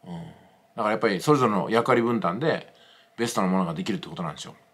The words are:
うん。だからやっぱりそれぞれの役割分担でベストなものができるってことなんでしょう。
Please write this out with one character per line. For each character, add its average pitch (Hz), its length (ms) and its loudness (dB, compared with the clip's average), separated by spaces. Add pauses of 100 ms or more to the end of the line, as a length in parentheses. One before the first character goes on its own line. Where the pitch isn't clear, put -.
う 90 40 -16
ん。 - 20 -10 (600)
だ 117 80 -6
か - 20 -
ら 107 60 2
や 110 60 2
っ - 20 -4
ぱ 220 100 2
り 185 120 0
そ 151 120 2
れ 147 60 6
ぞ 127 80 4
れ 107 60 4
の 92 160 0
役 117 220 2
割 120 100 4
分 117 200 0
担 90 180 -2
で 139 340 -2 (460)
ベ 117 80 0
ス - 80 -4
ト 107 80 0
な 92 60 2
も 92 100 2
の 92 80 2
が 82 80 -4
で 90 100 -6
き 104 80 -4
る 92 40 -2
っ - 20 -6
て - 100 -12
こ 80 60 -12
と 90 80 -8
な 80 80 -6
ん 76 60 -12
で - 40 -16
し - 60 -12
ょ - 60 -16
う。 - 20 -20 (200)